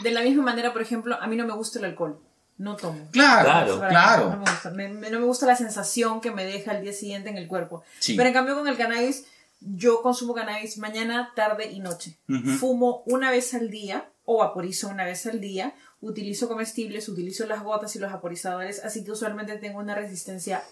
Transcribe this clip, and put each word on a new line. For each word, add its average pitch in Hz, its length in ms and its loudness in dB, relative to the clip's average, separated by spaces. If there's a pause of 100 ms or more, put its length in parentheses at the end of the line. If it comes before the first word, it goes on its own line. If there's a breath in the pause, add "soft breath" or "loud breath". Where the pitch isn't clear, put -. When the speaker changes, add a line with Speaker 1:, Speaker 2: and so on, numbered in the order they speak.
Speaker 1:
de 233 80 2
la 233 120 2
misma 277 200 6
manera, 233 300 0
por 226 100 -2
ejemplo, 233 380 -2
a 202 80 -6
mí 226 80 0
no 233 100 0
me 220 80 -4
gusta 220 240 -6
el 208 80 -4
alcohol. 165 340 -4 (380)
No 202 180 -6
tomo. 156 360 -8
Speaker 2:
Claro, 254 320 8
Speaker 3:
Claro. 165 340 4
Speaker 1:
Para 196 120 0
Speaker 2:
claro. 180 340 8
Speaker 1:
nada, 170 120 0
no 202 80 -6
me 214 60 2
gusta. - 220 -4
Me, 196 160 -8
me, 214 220 -10
no 226 100 -2
me 240 60 2
gusta 247 200 2
la 247 100 8
sensación 226 640 0
que 233 120 -4
me 196 120 -4
deja 196 280 -6
al 202 100 -4
día 202 100 -8
siguiente 202 380 -8
en 196 80 -8
el 175 100 -10
cuerpo. 170 340 -6 (180 soft breath)
Speaker 2:
Sí. 233 160 0
Speaker 1:
Pero 247 120 6
en 247 60 4
cambio 262 220 4
con 294 120 -2
el 262 80 0
cannabis, 233 480 0 (380 soft breath)
yo 220 400 4
consumo 240 320 0
cannabis 214 420 -6
mañana, 226 580 -4
tarde 214 380 0
y 196 80 -12
noche. 175 380 -8 (100)
Speaker 2:
Ujú. 131 300 0
Speaker 1:
Fumo 247 480 2
una 262 240 2
vez 254 240 2
al 226 160 -2
día 208 400 -8 (160)
o 226 120 4
vaporizo 190 500 0
una 190 180 -4
vez 180 200 -6
al 226 140 -4
día. 196 340 -6 (280 soft breath)
Utilizo 208 460 -6
comestibles, 220 600 -6
utilizo 185 380 -6
las 214 160 -4
gotas 214 340 -4
y - 20 -10
los 196 140 -6
vaporizadores, 185 720 -8
así 214 200 -8
que 208 80 -10
usualmente 208 440 -6
tengo 202 220 -12
una 208 160 -6
resistencia 190 760 -8